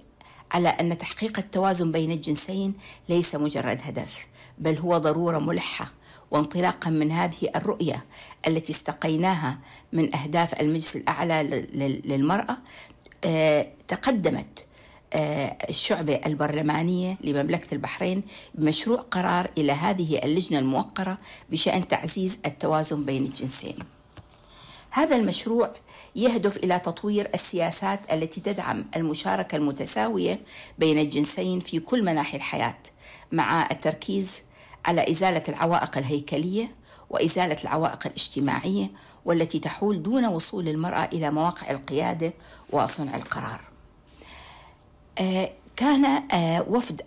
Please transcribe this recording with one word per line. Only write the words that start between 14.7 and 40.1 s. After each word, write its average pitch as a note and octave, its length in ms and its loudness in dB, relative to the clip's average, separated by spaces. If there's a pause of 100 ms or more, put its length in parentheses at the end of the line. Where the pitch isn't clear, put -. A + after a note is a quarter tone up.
آه، D3+ 440 -2 (120)
الشعبة D#3+ 560 0
البرلمانية D#3 960 0
لمملكة D3 500 0
البحرين F#3 500 -2 (320)
بمشروع D#3 440 2
قرار F3+ 580 0
إلى C#3+ 140 4
هذه D#3+ 520 0
اللجنة D#3 360 2
الموقرة F#3 580 -2 (340)
بشأن F3+ 360 2
تعزيز - 580 2
التوازن D3+ 600 0
بين C3+ 180 0
الجنسين. - 520 0 (1160)
هذا D4+ 240 4
المشروع A3 580 2 (420)
يهدف G3+ 420 2
إلى F3+ 220 2
تطوير G3+ 540 -2
السياسات F#3 640 2 (120)
التي D#3+ 300 -2
تدعم - 440 -4 (100)
المشاركة E3 600 -2
المتساوية E3+ 840 0 (400)
بين D#3 200 6
الجنسين D#3 600 2
في E3 200 -4
كل A3 260 0
مناحي D3 320 0
الحياة، A#2+ 400 -4 (540)
مع D#3 400 2
التركيز F#3 720 -2 (420)
على E3+ 260 2
إزالة E3 380 2
العوائق E3 480 0
الهيكلية D3+ 720 -2 (380)
وإزالة E3 540 2
العوائق - 440 -4
الاجتماعية G3 840 -2 (340)
والتي E3 340 0
تحول F#3 440 -2
دون A#3+ 220 2